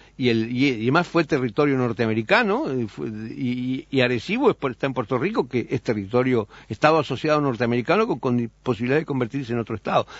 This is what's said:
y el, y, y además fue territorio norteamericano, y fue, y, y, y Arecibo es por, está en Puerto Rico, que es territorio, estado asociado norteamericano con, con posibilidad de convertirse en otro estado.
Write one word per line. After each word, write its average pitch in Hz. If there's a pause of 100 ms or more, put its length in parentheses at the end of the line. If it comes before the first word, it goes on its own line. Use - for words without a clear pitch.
(160)
y 123
el, 113
y, 127
y 113
además 147
fue 170
territorio 135
norteamericano, 127
y 123
fue, 117
y, 123
y, 135
y -
Arecibo 180
es -
por, 135
está 120
en 135
Puerto 127
Rico, 151
que 120
es 131
territorio, 113 (220)
estado 151
asociado 151
norteamericano 127
con, 170
con 120 (100)
posibilidad 123
de -
convertirse 127
en 120
otro 113
estado. 131 (140)